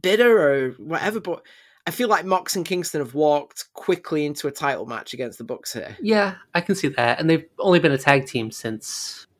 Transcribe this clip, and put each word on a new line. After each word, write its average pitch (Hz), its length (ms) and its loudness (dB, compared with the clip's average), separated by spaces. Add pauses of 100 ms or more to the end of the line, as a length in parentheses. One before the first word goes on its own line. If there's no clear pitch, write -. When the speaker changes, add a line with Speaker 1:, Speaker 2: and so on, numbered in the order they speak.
Speaker 1:
bitter 214 400 6
or 139 320 2
whatever, 165 480 -4
but - 240 -8 (420)
I 175 60 -6
feel 247 160 -2
like 180 160 2
Mox 185 320 0
and 170 100 -2
Kingston 175 340 -4
have 123 140 -6
walked 147 600 0
quickly 160 520 -2
into 147 220 -6
a - 40 -4
title 131 340 -4
match 117 280 -12
against 123 240 -10
the 120 60 -14
Bucks - 280 -10
here. 107 280 -10
Speaker 2:
Yeah, 208 340 0 (200)
I 175 80 2
can 196 120 0
see 156 140 -2
that. 120 320 0
And 160 100 2
they've 156 140 4 (160)
only 185 180 6
been 156 140 4
a 135 60 0
tag 139 280 4
team 113 240 -6
since, - 760 -10 (140)